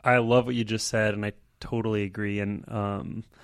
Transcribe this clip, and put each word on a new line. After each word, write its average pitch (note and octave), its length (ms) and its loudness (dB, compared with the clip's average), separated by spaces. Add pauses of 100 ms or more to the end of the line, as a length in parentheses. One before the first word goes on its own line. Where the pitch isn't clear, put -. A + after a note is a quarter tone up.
I B2 140 6
love A#2 280 4
what B2+ 80 -2
you A#2 100 0
just A2 240 -4
said, G#2+ 260 2
and G#2 120 -4
I G#2 60 -4 (280)
totally A2 440 -2
agree. G2+ 360 -4
And, G2+ 320 -4
um, G2+ 520 -4 (200)